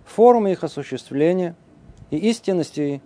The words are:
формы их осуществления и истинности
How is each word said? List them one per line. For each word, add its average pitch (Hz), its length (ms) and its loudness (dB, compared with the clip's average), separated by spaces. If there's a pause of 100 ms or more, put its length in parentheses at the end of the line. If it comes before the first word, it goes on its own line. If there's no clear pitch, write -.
формы 226 460 4
их 170 120 -4
осуществления 165 920 -2 (560)
и 151 60 -4
истинности 156 880 -4